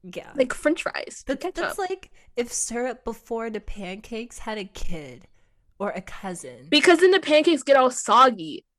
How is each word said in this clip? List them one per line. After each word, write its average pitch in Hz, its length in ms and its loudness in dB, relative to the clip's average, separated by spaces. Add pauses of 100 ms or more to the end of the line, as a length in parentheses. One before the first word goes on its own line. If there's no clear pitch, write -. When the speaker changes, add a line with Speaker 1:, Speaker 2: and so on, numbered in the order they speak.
Speaker 1:
Yeah. - 340 -14
Speaker 2:
Like 254 180 0
French - 300 -2
fries. - 440 -8
Speaker 1:
That, 269 140 -6
Speaker 2:
Ketchup. 370 140 -8
Speaker 1:
that's - 220 -6
like 381 320 -8 (280)
if 240 160 -6
syrup 247 500 -6
before 226 460 -8
the 214 100 -8
pancakes 214 800 -12
had 214 180 -8
a 208 60 -10
kid 147 640 -6 (500)
or 202 140 -4
a 185 100 -8
cousin. 139 680 -14
Speaker 2:
Because 311 300 6
then 359 120 6
the 370 80 4
pancakes 302 440 4
get 277 120 4
all 254 160 6
soggy. 220 760 2 (140)